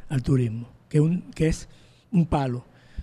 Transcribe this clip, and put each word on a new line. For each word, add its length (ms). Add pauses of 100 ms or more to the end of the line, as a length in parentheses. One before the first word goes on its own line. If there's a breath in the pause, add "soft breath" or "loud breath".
(100)
a, 40
al 100
turismo", 440 (220)
que 100
un, 220 (140)
que 140
es 200 (420 soft breath)
un 140
palo. 400 (380 loud breath)